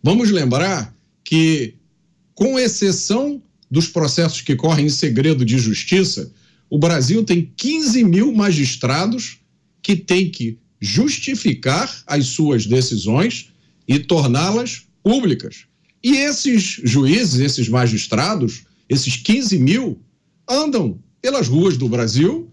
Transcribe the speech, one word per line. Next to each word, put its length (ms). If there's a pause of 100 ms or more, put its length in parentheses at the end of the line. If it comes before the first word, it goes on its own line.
Vamos 300
lembrar 640 (300)
que, 480 (600)
com 240
exceção 880 (280)
dos 160
processos 540
que 140
correm 320
em 20
segredo 560
de 140
justiça, 720 (400)
o 80
Brasil 440
tem 320
quinze 480
mil 300
magistrados 1040 (420)
que 160
têm 320
que 300 (240)
justificar 1300
as 180
suas 400
decisões 840 (360)
e 120
torná-las 880 (160)
públicas. 600 (380)
E 140
esses 680
juízes, 580
esses 280
magistrados, 960 (260)
esses 280
quinze 420
mil, 420 (480)
andam 480 (240)
pelas 260
ruas 300
do 100
Brasil 640